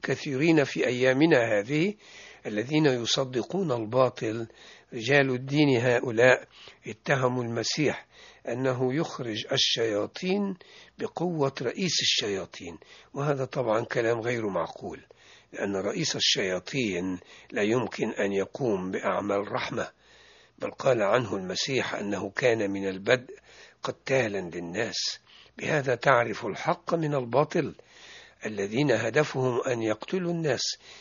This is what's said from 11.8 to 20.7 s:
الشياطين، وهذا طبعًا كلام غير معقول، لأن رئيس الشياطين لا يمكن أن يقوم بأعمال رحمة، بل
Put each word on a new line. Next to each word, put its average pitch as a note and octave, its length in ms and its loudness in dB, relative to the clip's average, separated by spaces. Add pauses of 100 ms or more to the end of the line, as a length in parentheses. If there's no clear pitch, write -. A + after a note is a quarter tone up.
الشياطين، - 760 -4 (360)
وهذا C#3 320 -2
طبعًا A#2 400 0
كلام A#2+ 340 0
غير A2+ 300 -2
معقول، E2+ 560 -6 (480)
لأن G2+ 220 -2
رئيس A#2 400 -2
الشياطين F#2 1040 -2 (320)
لا A2 100 -2
يمكن A2 480 0
أن G2+ 240 -2
يقوم G2 580 -2
بأعمال G2+ 600 -2
رحمة، A#2 360 -4 (720)
بل G2+ 120 -6